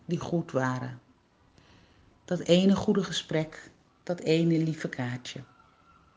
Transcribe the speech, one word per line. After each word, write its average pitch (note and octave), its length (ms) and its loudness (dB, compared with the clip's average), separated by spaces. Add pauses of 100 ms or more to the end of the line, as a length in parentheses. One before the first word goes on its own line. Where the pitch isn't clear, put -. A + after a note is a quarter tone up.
die E3 140 -2
goed E3 320 -4
waren. B2+ 500 -4 (1200)
Dat F3 140 -2
ene F#3 380 6
goede G3+ 280 2
gesprek, - 680 -4 (320)
dat F3 180 -6
ene E3 380 4
lieve D#3+ 300 -2
kaartje. B2 520 -8 (760)